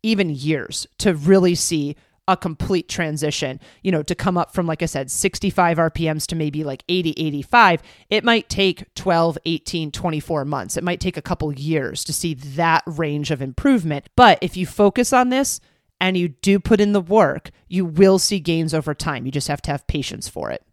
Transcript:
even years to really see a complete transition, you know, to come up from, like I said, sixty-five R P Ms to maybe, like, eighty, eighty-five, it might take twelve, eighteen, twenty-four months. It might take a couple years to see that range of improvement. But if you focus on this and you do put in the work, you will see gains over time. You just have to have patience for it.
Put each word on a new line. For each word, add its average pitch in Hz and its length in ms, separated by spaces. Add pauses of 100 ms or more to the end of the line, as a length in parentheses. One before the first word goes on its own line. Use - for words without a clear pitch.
even 202 260
years 143 560 (140)
to 185 160
really 180 400
see 151 400 (320)
a 185 100
complete 170 500
transition, 151 720 (220)
you 185 100
know, 156 120
to 170 120
come 180 220
up - 160
from, 180 120
like 160 160
I 165 40
said, 135 260
sixty-five 180 680
R 165 120
P 160 220
Ms 151 160
to 170 80
maybe, 151 280
like, 135 240
eighty, 170 300
eighty-five, 160 640 (280)
it 214 140
might 233 260
take - 460
twelve, 165 500
eighteen, 165 460
twenty-four 156 540
months. 139 320
It - 60
might 175 180
take 180 160
a 147 40
couple 156 320
years 143 520
to 156 80
see 165 200
that 147 520
range 147 460
of 135 100
improvement. 156 720
But 226 260
if 180 140
you 185 100
focus 208 460
on 247 180
this 262 300 (400)
and 185 180
you 175 120
do 196 300
put 208 220
in 208 120
the 202 80
work, 170 500 (160)
you 180 180
will 185 340
see 196 200
gains 160 340
over 151 200
time. 139 320
You 131 60
just 139 160
have 143 160
to - 80
have 143 160
patience - 420
for 57 200
it. - 240